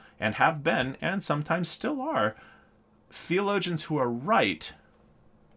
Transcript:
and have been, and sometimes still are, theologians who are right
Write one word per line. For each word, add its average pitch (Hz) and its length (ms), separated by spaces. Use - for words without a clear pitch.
and 107 160
have 147 280
been, 131 380
and 185 220
sometimes 165 460
still 269 320
are, 127 340
theologians 180 760
who 151 120
are 123 120
right 123 640